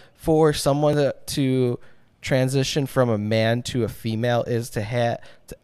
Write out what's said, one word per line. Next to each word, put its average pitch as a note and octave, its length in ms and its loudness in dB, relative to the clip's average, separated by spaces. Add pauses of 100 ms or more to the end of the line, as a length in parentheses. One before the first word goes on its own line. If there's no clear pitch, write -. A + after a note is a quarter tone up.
(140)
for D#3 380 4
someone D3 440 2
to, C#3 180 2 (120)
to C3 520 0 (420)
transition C3+ 680 0
from B2+ 220 2
a A2 100 2
man A2 440 0
to B2 220 -2
a G2+ 40 -2
female A#2 560 -2
is A#2 260 -4
to A2+ 120 -6
ha-, A#2 360 -2 (280)
to - 180 -16